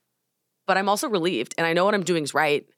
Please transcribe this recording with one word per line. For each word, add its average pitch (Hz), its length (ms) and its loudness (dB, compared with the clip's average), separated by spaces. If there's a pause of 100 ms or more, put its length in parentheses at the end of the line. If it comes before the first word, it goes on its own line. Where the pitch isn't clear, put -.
(680)
but 185 100 2
I'm 196 100 0
also 208 220 0
relieved, 170 480 -2
and 165 100 0
I 165 60 0
know 175 100 2
what 208 120 2
I'm 202 80 0
doing 165 200 -2
is 135 100 -8
right." 147 320 2 (120)